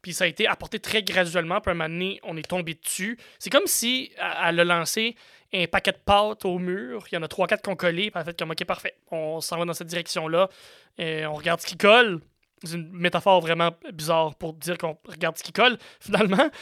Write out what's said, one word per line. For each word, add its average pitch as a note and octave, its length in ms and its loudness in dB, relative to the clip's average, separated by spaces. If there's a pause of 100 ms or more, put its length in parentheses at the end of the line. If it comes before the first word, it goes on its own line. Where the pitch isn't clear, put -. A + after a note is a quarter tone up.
Puis F3 100 -10
ça F#3 120 0
a - 20 4
été G3+ 180 -2
apporté G#3 340 -4
très G#3+ 220 -2
graduellement. F3 600 0
Puis G3 80 -2
à - 20 2
un E3+ 60 -2
moment D#3+ 120 -4
donné, F#3 320 -6
on E3+ 160 -10
est D#3 100 -10
tombé E3 280 -4
dessus. A3 420 -8 (220)
C'est - 100 -12
comme D#4+ 160 4
si B3+ 540 -2
elle, E3+ 400 0
elle - 0 -
a F3 40 6 (140)
lancé A3 380 -2 (360)
un F3+ 140 0
paquet - 280 0
de - 40 -20
pâtes G#3 480 2
au F3+ 140 0
mur. G3+ 520 -6
Il F#3 40 -2
y - 20 -2
en E3 60 -6
a D#3 40 -4
trois, F3+ 200 0
quatre G#3 160 0
qui G3+ 60 -6
ont F#3 60 -4
collé. F3 280 0
Puis G#3 100 -2
elle F3 80 -6
a D3+ 40 -8
fait E3 120 -10
comme, « E3 140 -4
OK, D#3+ 140 -8
parfait. - 280 -6 (160)
On D#3+ 320 -6
s'en E3 160 -6
va E3+ 80 -2
dans E3+ 80 -4
cette E3+ 140 -12
direction-là. E3+ 600 0 (520)
Euh, D#3+ 260 -4
on D3+ 80 -6
regarde E3 260 0
ce - 60 -14
qui - 100 -8
colle. » G#3 440 8 (440)
C'est E3 120 -10
une E3+ 160 -10
métaphore F3+ 500 4
vraiment E3+ 340 2 (160)
bizarre D#3+ 440 0
pour D#3+ 180 -8
dire E3 240 -6
qu'on D#3+ 180 -6 (120)
regarde E3 280 -4
ce - 60 -14
qui - 100 -12
colle, B3 280 2 (100)
<laughs> - 100 -20
finalement. G3+ 480 2 (140)